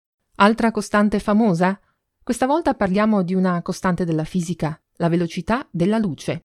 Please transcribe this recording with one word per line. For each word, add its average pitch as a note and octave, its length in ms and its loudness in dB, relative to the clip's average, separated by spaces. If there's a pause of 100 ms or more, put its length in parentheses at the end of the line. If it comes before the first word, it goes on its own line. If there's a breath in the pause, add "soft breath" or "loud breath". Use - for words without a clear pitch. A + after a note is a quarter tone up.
(380)
Altra A3 340 2
costante G#3 480 0
famosa? G3 600 2 (440)
Questa B3+ 240 -2
volta D4+ 260 0
parliamo G3+ 480 2
di F3+ 140 -2
una F#3 260 0
costante F#3 420 -2
della D#3+ 200 -2
fisica, E3 520 -4 (220)
la E3+ 120 0
velocità F3 600 -2
della G3 260 0
luce. E3+ 480 -4